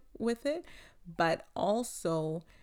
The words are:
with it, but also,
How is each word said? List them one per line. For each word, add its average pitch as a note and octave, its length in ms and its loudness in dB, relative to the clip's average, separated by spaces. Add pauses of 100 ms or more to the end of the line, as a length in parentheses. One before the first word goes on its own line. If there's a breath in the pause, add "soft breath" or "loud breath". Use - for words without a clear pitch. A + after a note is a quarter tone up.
(180)
with A#3 260 0
it, D#4 220 -2 (500 loud breath)
but E3 300 2 (100)
also, E3+ 840 0 (200 soft breath)